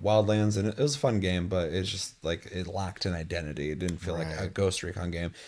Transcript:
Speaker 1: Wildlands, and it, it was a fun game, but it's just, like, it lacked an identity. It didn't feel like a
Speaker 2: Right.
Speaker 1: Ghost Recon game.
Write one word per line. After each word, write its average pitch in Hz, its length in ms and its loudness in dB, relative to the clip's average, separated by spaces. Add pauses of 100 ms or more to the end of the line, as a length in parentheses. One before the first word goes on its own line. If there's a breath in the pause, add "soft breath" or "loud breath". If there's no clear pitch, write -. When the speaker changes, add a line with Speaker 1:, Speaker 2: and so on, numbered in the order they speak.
Speaker 1:
Wildlands, 107 540 4
and 101 120 2
it, 107 100 -4
it 127 40 4
was 143 140 2
a - 20 -8
fun 110 220 4
game, 90 280 2
but 90 240 0
it's 95 180 0
just, - 340 -8
like, 82 220 -2
it 92 200 -6
lacked 95 380 -4
an 92 100 0
identity. 82 560 -4
It 76 80 -4
didn't 90 200 -2
feel 87 160 -4
like 80 140 -2
a 78 140 -4
Speaker 2:
Right. 95 120 -4
Speaker 1:
Ghost 95 280 2
Recon 87 280 -4
game. 85 220 -2 (160 loud breath)